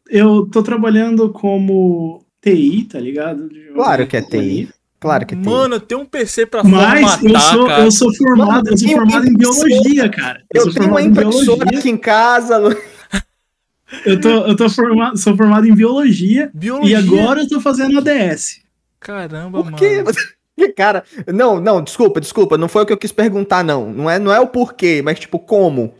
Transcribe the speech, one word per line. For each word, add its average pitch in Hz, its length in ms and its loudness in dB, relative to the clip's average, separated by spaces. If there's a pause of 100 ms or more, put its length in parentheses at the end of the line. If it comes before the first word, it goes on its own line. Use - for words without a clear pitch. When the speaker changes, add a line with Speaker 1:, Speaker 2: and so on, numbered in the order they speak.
(100)
Speaker 1:
eu 208 360 2
tô 220 160 0
trabalhando 220 680 0
como 190 960 -2 (180)
T 202 100 2
I, 160 320 0
tá - 160 -14
ligado? 147 480 -8
De 156 220 -20
uma 143 60 -16
Speaker 2:
Claro 143 300 0
que - 100 -6
é 110 60 -4
Speaker 1:
companhia. 98 440 -4
Speaker 2:
T - 60 -16
I. - 60 -20 (220)
Claro 151 260 -2
que - 80 -10
é - 40 -8
T 185 40 -8
I. 196 40 -4
Speaker 3:
Mano, 247 340 -2
tem - 160 -10
um 277 80 -10
P 269 220 -6
C 226 180 -4
pra 226 180 -6
Speaker 1:
Mas 208 520 4
Speaker 3:
formatar, - 100 -2
Speaker 1:
eu 214 160 4
sou, 202 260 4
Speaker 3:
cara. 220 180 2
Speaker 1:
eu 220 60 4
sou 214 260 0
formado, 247 340 2
Speaker 2:
Mano, 226 180 0
Speaker 1:
eu 214 100 0
sou - 120 2
Speaker 2:
eu 311 60 2
Speaker 1:
formado 226 260 2
em 254 40 2
Speaker 2:
tenho 233 120 2
Speaker 1:
biologia, 247 400 2
Speaker 2:
impressora. 262 320 2
Speaker 1:
cara. 127 320 -10 (100)
Eu - 80 2
Speaker 2:
Eu 480 40 2
Speaker 1:
sou 170 100 -2
Speaker 2:
tenho 196 120 0
uma 196 120 2
Speaker 1:
formado - 80 0
em 214 40 4
Speaker 2:
impressora 226 460 2
Speaker 1:
biologia. 254 220 -2
Speaker 2:
aqui 269 120 -2
em 220 60 -2
casa, 233 600 0
Lu. 208 180 0 (1300)
Speaker 1:
Eu 190 160 2
tô, 226 80 2 (180)
eu 214 100 2
tô 226 120 2
formado, 233 480 -2
sou 202 180 0
formado 214 320 2
em 220 80 6
biologia. 233 800 2
Speaker 3:
Biologia? 214 380 -2
Speaker 1:
E 214 120 2
agora 214 380 2
eu 294 80 -4
tô 294 120 -4
fazendo 269 360 -2
A 277 60 0
D 294 80 0
S. 190 500 -4 (400)
Speaker 3:
Caramba, 180 640 -10
Speaker 2:
Por - 100 -12
quê? 392 300 0
Speaker 3:
mano. 269 160 -4
Speaker 2:
<laughs> - 580 -4
Cara, 285 280 0 (280)
não, 214 280 2
não, 190 200 0
desculpa, 175 400 -2
desculpa. 160 380 0
Não 165 100 -2
foi 214 140 0
o 202 40 -2
que 226 60 0
eu 202 60 -2
quis - 140 -10
perguntar, 202 500 -2
não. 131 300 -4
Não 143 180 -4
é, 180 80 0
não 202 160 0
é 233 60 4
o 247 80 0
porquê, 185 560 -2
mas, 156 160 -4
tipo, - 180 -8
como, 160 600 -2